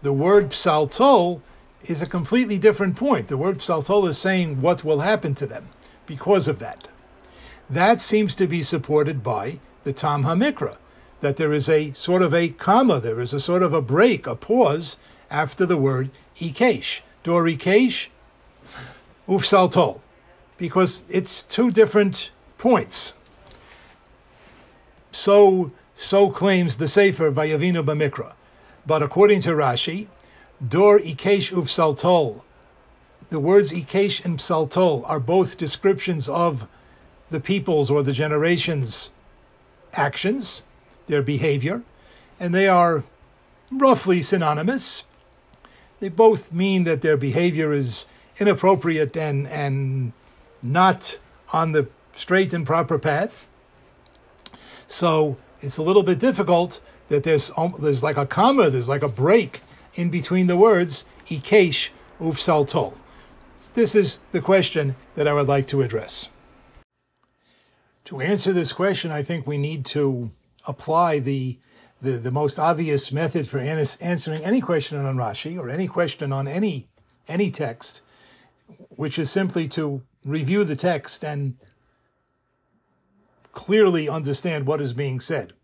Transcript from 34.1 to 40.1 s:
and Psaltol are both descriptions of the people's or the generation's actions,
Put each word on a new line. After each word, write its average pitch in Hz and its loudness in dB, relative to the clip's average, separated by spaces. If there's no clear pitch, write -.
and 165 -4
Psaltol 160 0
are 156 -4
both 170 0
descriptions 175 -2
of 165 -2
the 160 -4
people's 151 0
or 147 2
the 139 0
generation's 151 -2
actions, 190 -4